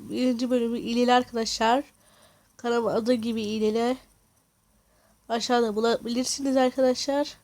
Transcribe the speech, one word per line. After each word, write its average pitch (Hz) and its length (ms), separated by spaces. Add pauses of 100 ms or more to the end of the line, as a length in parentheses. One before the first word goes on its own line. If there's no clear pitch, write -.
(100)
birinci 247 400
bölümü 233 280
İleli 240 340
arkadaşlar. 240 720 (720)
Kanalın 233 380
adı 226 180
gibi 226 300
İleli. 220 540 (1300)
Aşağıda 226 480
bulabilirsiniz 240 800
arkadaşlar. 262 880